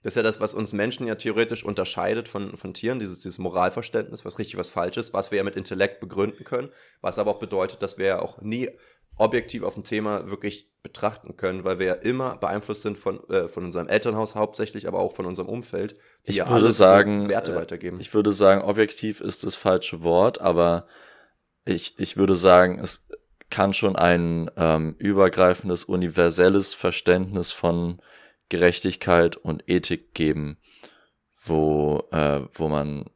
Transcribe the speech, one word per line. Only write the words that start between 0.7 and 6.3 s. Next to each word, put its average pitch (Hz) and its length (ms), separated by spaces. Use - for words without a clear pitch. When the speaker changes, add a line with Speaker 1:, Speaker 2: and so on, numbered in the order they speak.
Speaker 1:
Menschen 110 340
ja 107 80
theoretisch 113 500
unterscheidet 98 640
von, 101 260
von 92 180
Tieren, 123 260
dieses, 95 200
dieses 92 200
Moralverständnis, 92 840
was - 140
richtig, 98 180
was 90 120
falsch 90 280
ist, 117 160
was 98 180
wir 104 80
ja 98 40
mit 98 120
Intellekt 95 440
begründen 95 440